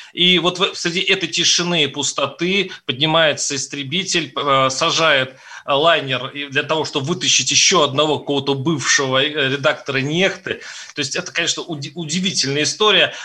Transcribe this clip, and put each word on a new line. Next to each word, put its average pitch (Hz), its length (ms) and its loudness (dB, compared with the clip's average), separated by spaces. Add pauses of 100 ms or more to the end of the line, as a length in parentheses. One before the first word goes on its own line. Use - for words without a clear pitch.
(140)
И 180 260 4
вот 175 200 0
в, 196 160 0
среди 180 260 -4
этой 190 260 0
тишины 170 560 2
и 143 40 2
пустоты 147 840 -2 (140)
поднимается 147 720 0
истребитель, 143 760 -4
э, 135 360 2
сажает 143 680 2 (320)
лайнер 139 600 2
и 143 200 -10
для 139 160 -2
того, 151 220 -2
чтобы 135 220 -4
вытащить 139 440 0
еще 156 320 4
одного 139 360 2
какого-то 139 360 -2
бывшего, 135 640 0
э, 147 280 0
редактора 143 480 0
«Нехты». 156 640 0 (340)
То - 40 -4
есть 135 160 -4
это, 180 160 -6
конечно, 165 320 -2
уди-, 143 300 -10
удивительная 151 680 -2
история. 180 500 2 (120)